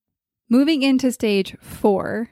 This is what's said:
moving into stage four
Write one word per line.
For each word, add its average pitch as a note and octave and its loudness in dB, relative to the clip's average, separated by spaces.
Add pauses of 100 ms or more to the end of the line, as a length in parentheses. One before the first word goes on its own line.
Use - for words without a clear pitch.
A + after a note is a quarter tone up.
(500)
moving C#4 2
into C4 2
stage G3+ -2
four - -4